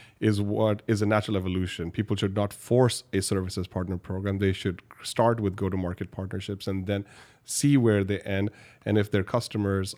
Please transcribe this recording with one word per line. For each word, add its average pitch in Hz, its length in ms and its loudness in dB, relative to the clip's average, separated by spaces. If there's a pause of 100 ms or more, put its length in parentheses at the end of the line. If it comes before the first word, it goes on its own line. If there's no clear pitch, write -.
(200)
is 107 220 2
what 107 460 0
is 107 140 2
a 107 40 2
natural 104 320 2
evolution. 92 540 -2
People 107 240 -2
should 98 200 -2
not 101 180 -2
force 123 500 2 (100)
a 98 80 2
services 92 460 -4
partner 92 300 -4
program. 98 420 -4
They 98 140 2
should 92 280 -4 (220)
start 117 360 2
with 98 160 0
go-to-market 95 560 -4
partnerships 98 560 -8
and 95 180 -4
then 101 200 -2 (380)
see 143 340 2
where 107 260 4
they 95 180 -2
end. 101 300 -2 (340)
And 104 120 4
if 104 140 2
their 101 120 2
customers 98 760 -2